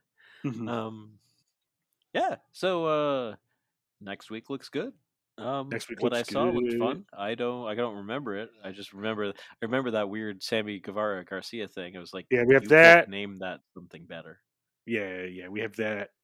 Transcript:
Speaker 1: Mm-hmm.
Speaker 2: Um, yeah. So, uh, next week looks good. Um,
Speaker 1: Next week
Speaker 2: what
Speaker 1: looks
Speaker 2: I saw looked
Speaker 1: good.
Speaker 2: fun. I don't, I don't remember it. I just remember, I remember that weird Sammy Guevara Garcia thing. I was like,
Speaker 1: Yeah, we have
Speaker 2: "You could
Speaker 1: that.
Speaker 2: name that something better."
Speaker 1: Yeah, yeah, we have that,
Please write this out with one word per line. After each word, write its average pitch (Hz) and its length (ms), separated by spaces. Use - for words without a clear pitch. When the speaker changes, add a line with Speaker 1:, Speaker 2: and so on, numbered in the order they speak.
Speaker 1:
Mm-hmm. 117 240
Speaker 2:
Um, 110 500
yeah. 339 220
So, 175 340
uh, 143 500
next 98 280
week 110 220
looks 135 180
good. 202 240
Um, 135 320
Speaker 1:
Next 113 200
week 104 120
Speaker 2:
what 120 100
Speaker 1:
looks 120 180
Speaker 2:
I - 40
saw 139 120
looked 120 260
Speaker 1:
good. 117 80
Speaker 2:
fun. 135 260
I 101 180
don't, 123 300
I 107 100
don't 117 220
remember 107 400
it. 113 120
I 95 100
just 98 200
remember, 104 360
I 98 40
remember 123 300
that 107 180
weird 107 340
Sammy 104 380
Guevara 101 420
Garcia 98 440
thing. 92 280
I 92 60
was 85 120
like, 92 160
Speaker 1:
Yeah, 123 160
we 131 100
have 131 80
Speaker 2:
"You 104 60
could 151 80
Speaker 1:
that. 165 320
Speaker 2:
name 101 300
that 92 220
something 85 320
better." 82 360
Speaker 1:
Yeah, 98 380
yeah, 90 240
we 104 140
have 110 160
that, 107 320